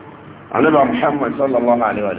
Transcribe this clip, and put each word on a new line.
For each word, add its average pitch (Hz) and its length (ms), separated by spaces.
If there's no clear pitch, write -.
Ànábì 151 360
Muhammad 131 480
sallallahu 120 500
alaihi 104 200
wa 98 160